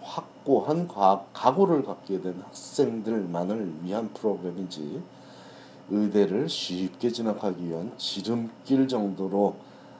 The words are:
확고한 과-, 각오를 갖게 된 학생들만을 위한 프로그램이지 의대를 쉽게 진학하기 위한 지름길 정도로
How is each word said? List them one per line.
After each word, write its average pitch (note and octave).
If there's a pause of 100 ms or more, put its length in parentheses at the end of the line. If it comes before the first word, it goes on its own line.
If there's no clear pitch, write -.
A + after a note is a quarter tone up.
확고한 C#3+
과-, G3
각오를 D3+
갖게 G2
된 F2+
학생들만을 G2
위한 G#2
프로그램이지 F2+ (840)
의대를 G#2
쉽게 F#2
진학하기 G2+
위한 E2+
지름길 A#2
정도로 G2 (420)